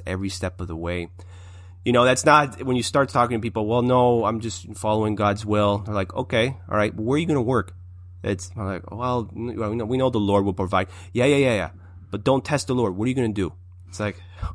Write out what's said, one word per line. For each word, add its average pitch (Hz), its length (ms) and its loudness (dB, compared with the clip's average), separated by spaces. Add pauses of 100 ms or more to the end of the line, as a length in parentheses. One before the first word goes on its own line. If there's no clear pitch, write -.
every 92 240 -4
step 92 320 -8
of 90 60 -8
the 82 80 -8
way. 85 340 -6 (760)
You 120 60 2
know, 120 140 6
that's 127 200 2
not, 147 380 4
when 127 120 0
you 120 80 0
start 139 260 2
talking 120 280 2
to 104 40 -2
people, 110 240 -2
"Well, 120 160 2
no, 123 440 4
I'm 110 140 0
just 104 380 -10
following 107 380 0
God's 104 300 0
will." 104 340 2
They're 107 160 -8
like, 98 200 -4
"Okay, 127 400 0 (140)
all - 80 0
right, 104 180 0
but 110 80 -6
where 127 120 0
are 156 40 2
you 165 60 -2
gonna 147 160 2
work?" 113 320 0 (500)
It's - 320 -6
like, 95 340 -6
"Well, 120 460 -4
n-, 117 220 -8
we 110 180 -2
know, 117 100 -2
we 123 120 0
know 131 120 4
the 113 100 0
Lord 98 260 4
will 98 80 0
provide." 92 340 0 (240)
"Yeah, 120 140 2
yeah, 143 120 6
yeah, 131 180 4
yeah. 87 140 -2 (400)
But 101 140 -8
don't 131 220 2
test 147 220 -2
the 127 80 0
Lord. 104 200 0
What 104 100 -2
are 127 40 2
you 127 60 0
gonna 123 180 2
do?" 95 180 -2 (380)
It's - 100 -14
like, 101 160 -2 (400)